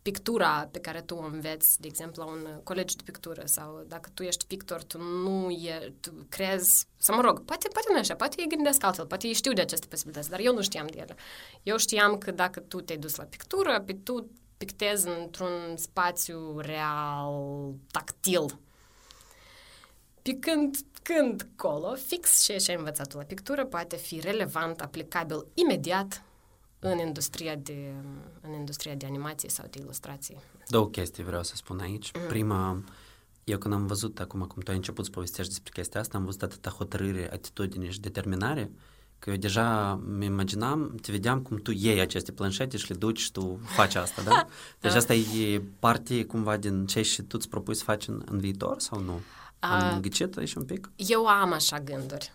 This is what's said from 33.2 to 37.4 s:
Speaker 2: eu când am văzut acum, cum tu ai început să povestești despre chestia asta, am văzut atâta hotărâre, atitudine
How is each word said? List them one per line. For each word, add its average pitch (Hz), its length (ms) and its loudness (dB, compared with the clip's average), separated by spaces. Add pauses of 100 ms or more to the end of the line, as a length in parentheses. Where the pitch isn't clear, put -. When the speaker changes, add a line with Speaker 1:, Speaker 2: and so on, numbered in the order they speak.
Speaker 2:
eu 101 140 -2
când 104 160 0
am 101 140 2
văzut 104 320 -4
acum, 95 220 -6
cum 92 200 -6
tu 98 100 -4
ai 95 60 2
început 95 280 -4
să - 60 -10
povestești 92 400 -6
despre - 220 -10
chestia 90 260 -4
asta, 110 180 -4
am 95 80 0
văzut 95 160 -6
atâta - 280 -6
hotărâre, 95 640 -2
atitudine 92 560 -4